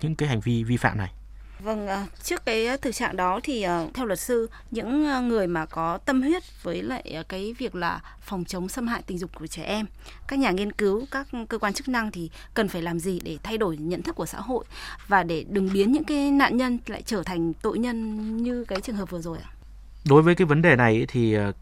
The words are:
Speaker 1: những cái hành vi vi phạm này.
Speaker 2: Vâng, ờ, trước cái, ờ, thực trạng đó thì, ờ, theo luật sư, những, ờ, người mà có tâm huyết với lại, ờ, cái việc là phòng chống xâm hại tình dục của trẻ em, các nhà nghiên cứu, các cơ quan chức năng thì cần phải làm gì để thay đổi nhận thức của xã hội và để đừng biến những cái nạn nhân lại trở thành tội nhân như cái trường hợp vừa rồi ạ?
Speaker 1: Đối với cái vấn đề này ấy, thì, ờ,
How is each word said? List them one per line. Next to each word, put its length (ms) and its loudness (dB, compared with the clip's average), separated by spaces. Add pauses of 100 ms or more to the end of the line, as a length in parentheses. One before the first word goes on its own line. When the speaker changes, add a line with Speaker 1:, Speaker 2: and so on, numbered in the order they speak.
Speaker 1:
những 140 -2
cái 140 0
hành 120 0
vi 240 0
vi 120 2
phạm 220 2
này. 140 -4 (480)
Speaker 2:
Vâng, 280 -4
ờ, 180 -2 (160)
trước 220 -4
cái, 220 2
ờ, 100 0
thực 180 -4
trạng 220 -4
đó 260 2
thì, 200 -2
ờ, 320 0
theo 120 -4
luật 120 0
sư, 320 0 (200)
những, 360 0
ờ, 140 0
người 260 2
mà 200 -2
có 320 -4
tâm 240 2
huyết 200 2 (200)
với 200 -6
lại, 340 -8
ờ, 60 -6
cái 360 -8
việc 160 -6
là 260 -2 (200)
phòng 240 -6
chống 240 -6
xâm 180 -6
hại 200 -4
tình 120 -6
dục 160 -8
của 120 -12
trẻ 160 -10
em, 240 -4 (420)
các 100 -2
nhà 120 4
nghiên 220 0
cứu, 380 2
các 160 -4 (220)
cơ 100 -4
quan 140 0
chức 160 -8
năng 220 0
thì 200 -8 (240)
cần 140 2
phải 140 -6
làm 160 -2
gì 260 -2
để 180 -8
thay 160 -4
đổi 180 0
nhận 260 -4
thức 140 -6
của 100 -4
xã 140 -10
hội 240 -4 (440)
và 140 6
để 260 -2
đừng 240 0
biến 200 4
những 120 4
cái 260 2
nạn 260 6
nhân 300 0
lại 200 -6
trở 160 -2
thành 320 -2
tội 240 -2
nhân 580 -4
như 280 -2
cái 160 -4
trường 160 -6
hợp 140 -4
vừa 100 -6
rồi 180 -8
ạ? 120 -14 (580)
Speaker 1:
Đối 140 12
với 120 8
cái 120 6
vấn 160 6
đề 140 8
này 180 8
ấy, 140 2
thì, 260 2
ờ, 280 2